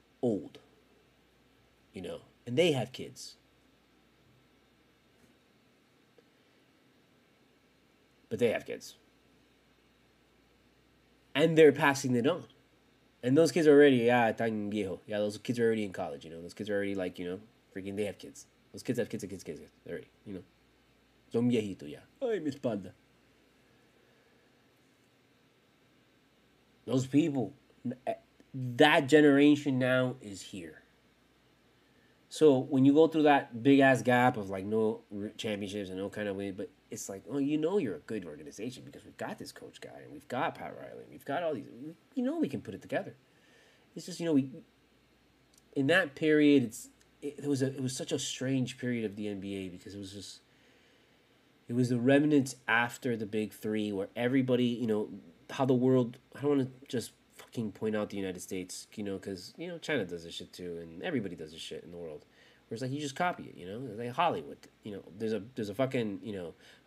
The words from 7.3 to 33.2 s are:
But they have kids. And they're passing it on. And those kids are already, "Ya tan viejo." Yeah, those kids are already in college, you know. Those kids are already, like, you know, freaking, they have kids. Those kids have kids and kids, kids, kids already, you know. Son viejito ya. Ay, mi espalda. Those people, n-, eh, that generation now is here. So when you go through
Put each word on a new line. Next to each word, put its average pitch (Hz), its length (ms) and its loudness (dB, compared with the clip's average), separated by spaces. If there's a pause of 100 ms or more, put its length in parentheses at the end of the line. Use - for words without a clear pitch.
But 107 100 -6
they 120 120 4
have - 140 -4
kids. - 300 -14 (2500)
And 156 220 4
they're 151 160 10
passing 135 420 2
it 117 100 2
on. 156 200 0 (760)
And 131 160 4
those 160 140 6
kids 160 160 4
are 147 60 10
already, 143 240 10
"Ya 117 340 4
tan 107 400 -4
viejo." 95 340 -4
Yeah, 104 140 -6
those 104 180 -2
kids 117 220 -4
are 117 60 4
already 110 180 2
in 95 80 -6
college, 80 320 -8
you 80 80 -16
know. 82 100 -14
Those 85 120 -14
kids 104 160 -10
are 101 60 0
already, 101 200 -2
like, 92 240 -4
you 90 60 -8
know, 92 140 -6 (360)
freaking, 98 220 -8
they 104 80 -2
have 95 120 -8
kids. - 300 -20 (240)
Those - 120 -16
kids 123 160 -4
have 107 100 -4
kids 107 140 -8
and 90 60 -12
kids, 90 140 -14
kids, 76 160 -12
kids 78 120 -20 (140)
already, - 220 -12 (180)
you 104 100 -12
know. 87 80 -14 (880)
Son 120 180 2
viejito 101 400 -2
ya. - 100 -14 (220)
Ay, 226 180 -2
mi 151 120 -4
espalda. 101 400 -6 (4000)
Those 127 200 0
people, 139 480 0 (320)
n-, 120 100 -4 (120)
eh, - 80 -4 (380)
that 135 540 4
generation 143 720 6
now 127 440 2
is 98 200 -12
here. 85 400 -14 (1500)
So 147 300 6
when 135 260 4
you 139 80 8
go 160 140 8
through 156 160 2